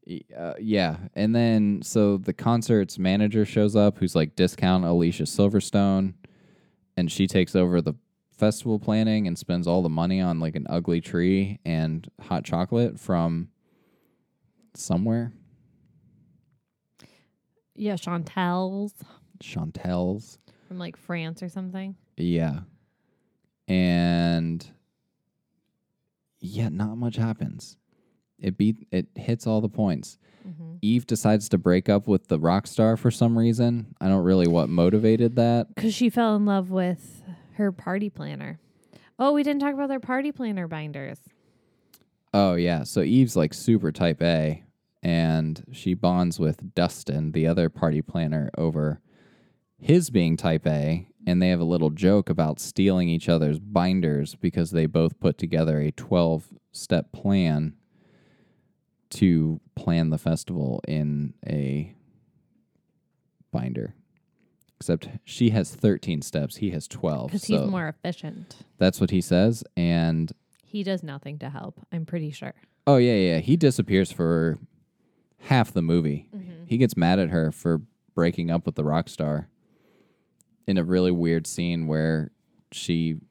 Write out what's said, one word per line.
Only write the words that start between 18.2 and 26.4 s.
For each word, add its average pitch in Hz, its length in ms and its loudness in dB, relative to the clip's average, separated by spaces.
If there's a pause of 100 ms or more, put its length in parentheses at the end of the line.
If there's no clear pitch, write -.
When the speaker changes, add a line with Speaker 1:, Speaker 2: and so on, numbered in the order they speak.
Speaker 1:
Chantel's. 90 1000 -6 (300)
Speaker 2:
From, 180 100 -14
like, 170 180 -12
France 165 460 -8
or 180 60 -10
something. 190 480 -10 (200)
Speaker 1:
Yeah. 82 440 -2 (1080)
And, 85 960 2 (1800)